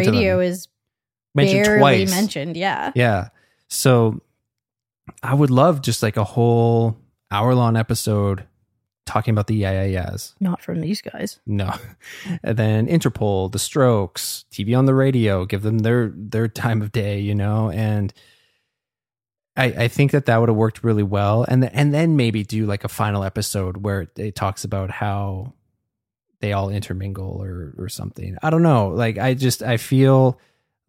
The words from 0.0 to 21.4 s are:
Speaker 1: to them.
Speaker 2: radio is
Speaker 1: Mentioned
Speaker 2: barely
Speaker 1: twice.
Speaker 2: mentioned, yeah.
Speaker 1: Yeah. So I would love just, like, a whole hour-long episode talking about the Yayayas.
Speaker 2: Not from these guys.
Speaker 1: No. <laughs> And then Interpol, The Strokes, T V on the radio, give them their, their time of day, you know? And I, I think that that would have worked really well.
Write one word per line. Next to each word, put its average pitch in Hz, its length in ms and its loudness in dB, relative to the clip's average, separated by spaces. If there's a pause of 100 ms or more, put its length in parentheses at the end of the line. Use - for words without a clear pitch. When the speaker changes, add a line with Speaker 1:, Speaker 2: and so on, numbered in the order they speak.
Speaker 1:
to - 60 4
them. - 40 2
Speaker 2:
radio 190 240 2
is 180 300 -2 (640)
Speaker 1:
Mentioned 190 300 4
Speaker 2:
barely 208 140 4
Speaker 1:
twice. 135 320 4
Speaker 2:
mentioned, 175 440 -2
yeah. 170 400 -4
Speaker 1:
Yeah. 107 320 2 (400)
So 117 540 2 (1000)
I 127 120 -2
would 143 180 4
love 139 300 4
just, 117 200 -2
like, 110 140 0
a 110 80 0
whole 117 720 2 (320)
hour-long 120 460 2
episode 104 720 0 (600)
talking 113 280 -2
about 104 140 0
the 110 160 0
Yayayas. 95 760 -4
Speaker 2:
Not 175 220 -4
from 170 180 -8
these 165 220 -6
guys. - 440 -12
Speaker 1:
No. 101 280 -4 (340)
<laughs> - 340 -10
And - 140 -4
then 110 320 0
Interpol, 104 640 -2
The - 80 -6
Strokes, - 920 -2
T - 140 -8
V 110 120 0
on 131 100 4
the 135 100 4
radio, 117 500 2
give 98 160 -4
them 107 180 0
their, 113 360 0
their 110 320 -4
time 110 340 -2
of 104 120 -8
day, 101 260 -4
you 101 160 -2
know? 104 340 0
And 104 440 -2 (1400)
I, 135 100 2
I 117 220 0
think 139 240 2
that 143 160 2
that 113 120 4
would 117 100 4
have 110 60 2
worked 110 280 0
really 107 200 2
well. 101 440 0